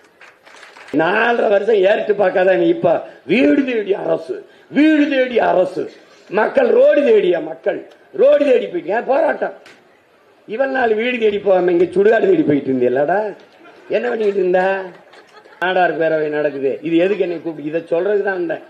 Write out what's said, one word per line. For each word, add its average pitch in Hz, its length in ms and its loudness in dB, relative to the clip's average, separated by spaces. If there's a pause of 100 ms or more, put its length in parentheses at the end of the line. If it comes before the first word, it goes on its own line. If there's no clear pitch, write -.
(920)
நாலரை 220 580 0
வருஷம் 202 260 2
ஏறிட்டு 202 400 2
பார்க்காத 185 400 2
நீ 175 120 2
இப்ப 170 360 0 (220)
வீடு 269 380 2
தேடி 214 300 -4
அரசு, - 520 -6 (220)
வீடு 285 420 2
தேடி 254 300 0
அரசு, 175 520 0 (380)
மக்கள் 226 380 0
ரோடு 269 340 4
தேடியா, 185 420 2
மக்கள் 160 360 -8 (340)
ரோடு 285 320 4
தேடி 233 220 2
போயிட்டு 165 260 -6
ஏன் 226 120 -4
போராட்டம்? 247 480 -2 (920)
இவன் 269 240 -4
நாள் 247 220 0
வீடு 240 240 -2
தேடி 208 220 0
போகாம 185 320 2
இங்க 175 120 2
சுடுகாடு 196 460 2
தேடி 160 140 2
போயிட்டு 135 280 0
இருந்தியல்லடா, 147 640 0 (540)
என்ன 226 200 -2
பண்ணிட்டு 214 300 -2
இருந்த? 185 420 0 (760)
நாடார் 175 400 0
பேரவை 160 280 0
நடக்குது, 139 540 -2
இது 165 160 0
எதுக்கு 190 260 2
என்னை 170 180 -4
கூப்பிட்டு? 151 280 -8
இதை 165 120 -4
சொல்றதுக்கு 190 420 -2
தான் 185 220 -4
வந்தேன். 160 240 -8